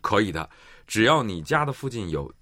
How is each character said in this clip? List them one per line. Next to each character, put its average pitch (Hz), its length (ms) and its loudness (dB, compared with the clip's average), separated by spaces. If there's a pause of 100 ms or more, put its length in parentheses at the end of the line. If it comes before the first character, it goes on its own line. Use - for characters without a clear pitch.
可 - 180 4
以 101 100 0
的， 80 180 -6 (380)
只 107 180 2
要 147 180 4
你 95 180 -6
家 151 240 -2
的 143 80 -6
附 135 160 -10
近 110 220 -8
有 71 200 -6 (120)